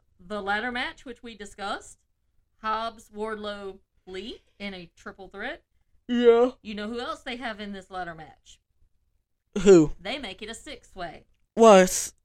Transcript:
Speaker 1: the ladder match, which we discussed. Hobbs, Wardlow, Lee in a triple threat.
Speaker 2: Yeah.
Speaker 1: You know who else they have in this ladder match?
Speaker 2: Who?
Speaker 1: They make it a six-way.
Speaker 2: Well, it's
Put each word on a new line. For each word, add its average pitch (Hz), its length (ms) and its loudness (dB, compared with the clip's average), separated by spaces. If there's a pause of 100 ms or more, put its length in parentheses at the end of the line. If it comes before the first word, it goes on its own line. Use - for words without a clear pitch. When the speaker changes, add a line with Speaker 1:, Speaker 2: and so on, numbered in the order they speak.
(260)
Speaker 1:
the 202 160 -10
ladder 208 300 -4
match, 269 340 -10
which 240 160 -16
we 233 140 -18
discussed. 208 640 -12 (600)
Hobbs, 220 540 -8
Wardlow, 208 640 -10 (280)
Lee 202 340 -14 (160)
in 202 160 -12
a 175 220 -16
triple 196 320 -20
threat. 214 340 -12 (460)
Speaker 2:
Yeah. 240 440 6 (100)
Speaker 1:
You 208 140 -12
know 208 120 -8
who 240 120 -10
else 294 220 -10
they 254 140 -10
have 233 240 -10
in 202 140 -12
this 190 180 -18
ladder 180 240 -10
match? - 440 -20 (1000)
Speaker 2:
Who? 175 380 8
Speaker 1:
They 208 180 -10
make 208 240 -12
it 208 80 -14
a 226 60 -12
six-way. 190 680 -16 (300)
Speaker 2:
Well, 220 240 10
it's - 340 0 (120)